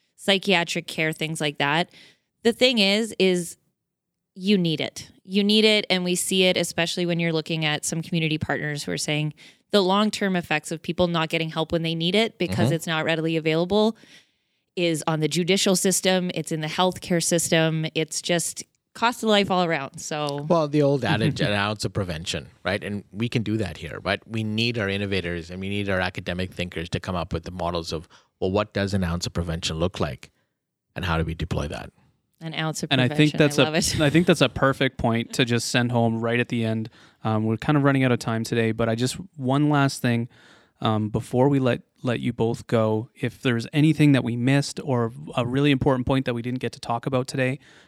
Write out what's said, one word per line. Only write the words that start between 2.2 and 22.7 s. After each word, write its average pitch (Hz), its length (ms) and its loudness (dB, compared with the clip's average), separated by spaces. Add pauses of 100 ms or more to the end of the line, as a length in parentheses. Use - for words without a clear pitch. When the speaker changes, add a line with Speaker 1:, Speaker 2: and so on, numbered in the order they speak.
Speaker 1:
The 233 100 2
thing 254 260 4
is, 208 400 2
is 180 380 2 (800)
you 196 240 2
need 165 220 0
it. - 300 -10 (140)
You 190 180 0
need 208 220 4
it, 214 260 4
and 185 140 0
we 180 100 0
see 185 300 2
it, 185 120 4
especially 175 500 -2
when 170 120 0
you're 170 140 0
looking 160 320 -2
at 151 200 -2
some 156 180 -4
community 160 360 -2
partners 147 460 -4
who 175 80 -4
are 160 60 -2
saying 151 360 -2 (360)
the 202 120 4
long-term 196 520 0
effects 160 380 -2
of 160 80 -8
people 180 280 0
not 165 200 -2
getting 160 220 -2
help 160 220 -4
when 170 100 0
they 165 120 -2
need 170 200 0
it 220 240 0
because 190 300 0
Speaker 2:
Mm-hmm. 143 60 0
Speaker 1:
it's 160 120 -4
not 160 180 -2
readily 165 320 0
available 180 600 2 (800)
is 170 300 0
on 156 140 0
the 156 80 2
judicial 180 480 2
system, 185 580 0
it's - 180 -6
in 160 100 -4
the 156 60 -4
healthcare 185 540 0
system, 160 600 2 (100)
it's - 280 -4
just - 400 -2 (320)
cost 240 280 -2
of 226 60 -2
life 202 220 4
all 180 140 2
around. 156 340 -4
So 147 500 -6
Speaker 2:
Well, 160 200 2
the 147 140 2
old 139 220 2
Speaker 1:
<laughs> 101 100 2
Speaker 2:
adage, 107 260 0
an 92 120 0
ounce 104 320 -2
of 98 80 -4
prevention, 85 540 -6 (180)
right? 95 180 -2